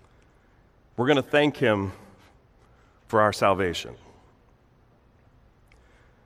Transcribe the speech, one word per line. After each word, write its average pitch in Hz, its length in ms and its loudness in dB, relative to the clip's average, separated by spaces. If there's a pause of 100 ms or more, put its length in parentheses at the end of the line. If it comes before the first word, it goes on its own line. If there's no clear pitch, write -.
(960)
We're 123 100 0
gonna 139 140 4
thank 147 360 0
him 101 340 0 (1160)
for 107 140 0
our 104 120 2
salvation." 92 600 -2 (2250)